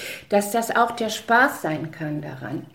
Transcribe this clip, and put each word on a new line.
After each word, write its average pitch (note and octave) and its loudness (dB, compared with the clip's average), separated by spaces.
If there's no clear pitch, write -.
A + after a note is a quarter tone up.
dass G3+ 2
das A3+ 0
auch A#3 4
der A3+ -2
Spaß B3 2
sein D#3 -4
kann D3+ -6
daran, C3+ -8